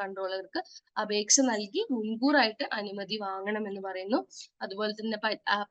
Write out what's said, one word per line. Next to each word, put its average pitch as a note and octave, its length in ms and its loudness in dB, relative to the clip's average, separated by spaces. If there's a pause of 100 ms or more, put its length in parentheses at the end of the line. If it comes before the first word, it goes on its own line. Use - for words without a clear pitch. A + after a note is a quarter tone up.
കൺട്രോളർക്ക് F#3+ 640 -4 (380)
അപേക്ഷ G#3 400 4
നൽകി A#3 500 2
മുൻകൂറായിട്ട് A3+ 800 2
അനുമതി G3+ 440 -4
വാങ്ങണമെന്ന് G3 640 -4
പറയുന്നു. F#3+ 400 -2 (420)
അതുപോലെ G#3+ 300 -2
തന്നെ G#3+ 320 -4
പ-, G#3+ 240 -2
ആ, G3+ 100 4 (120)